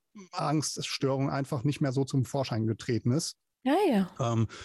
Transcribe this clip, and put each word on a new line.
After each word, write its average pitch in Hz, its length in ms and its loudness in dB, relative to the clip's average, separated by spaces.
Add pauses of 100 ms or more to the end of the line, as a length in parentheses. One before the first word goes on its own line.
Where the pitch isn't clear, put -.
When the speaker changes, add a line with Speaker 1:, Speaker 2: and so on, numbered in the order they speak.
(320)
Speaker 1:
Angststörung 143 1000 -2
einfach 139 360 -2
nicht 143 160 -2
mehr 139 100 2
so 135 140 2
zum 131 180 0
Vorschein 113 440 -2
getreten 113 440 0
ist. 156 240 0 (320)
Speaker 2:
Ja, 277 80 4 (140)
ja. 196 300 2
Speaker 1:
Ähm, 117 260 2 (200)